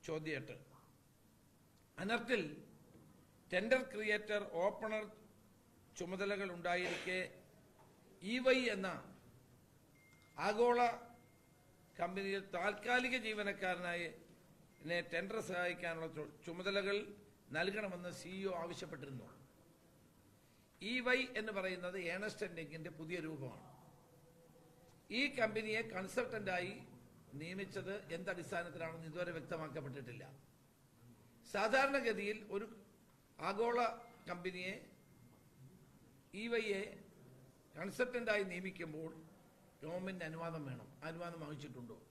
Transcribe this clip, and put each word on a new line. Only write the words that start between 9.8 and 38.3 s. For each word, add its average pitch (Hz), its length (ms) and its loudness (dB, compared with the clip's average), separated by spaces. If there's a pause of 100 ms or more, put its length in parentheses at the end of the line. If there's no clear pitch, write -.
ആഗോള 226 420 6 (1200)
കമ്പനിയിൽ 196 420 0 (140)
താൽക്കാലിക 247 600 4 (100)
ജീവനക്കാരനായി 185 800 0 (840)
നെ 175 80 4 (140)
ടെൻഡർ 190 260 0 (120)
സഹായിക്കാനുള്ള 175 680 0
ചു-, 151 160 -4 (140)
ചുമതലകൾ 196 520 2 (600)
നൽകണമെന്ന് 185 540 0 (100)
സി 170 180 -10
ഇ 196 100 -2
ഒ 180 120 0
ആവശ്യപ്പെട്ടിരുന്നു. 156 680 -6 (1500)
ഇ 214 120 -2 (120)
വൈ 254 140 8 (200)
എന്ന് 220 180 -2
പറയുന്നത് 185 400 -2 (160)
ഏണസ്റ്റ് 208 320 -2
ആൻഡ് 170 160 -6
യങ്ങിന്റെ 160 380 -6
പുതിയ 165 180 -4 (100)
രൂപമാണ്. 131 420 -8 (1500)
ഈ - 20 6 (180)
കമ്പനിയെ 220 420 2 (120)
കൺസൾട്ടന്റായി 196 800 0 (680)
നിയമിച്ചത് 190 520 -4 (220)
എന്തടിസ്ഥാനത്തിലാണെന്ന് 170 960 -4
ഇതുവരെ 175 260 -2
വ്യക്തമാക്കപ്പെട്ടിട്ടില്ല. 139 880 -6 (1300)
സാധാരണഗതിയിൽ 220 840 4 (180)
ഒരു 214 100 0 (840)
ആഗോള 233 300 4 (500)
കമ്പനിയെ, 180 440 -2 (1700)
ഇ - 100 -2
വൈയെ 214 320 2 (920)
കൺസൾട്ടന്റായി 226 760 2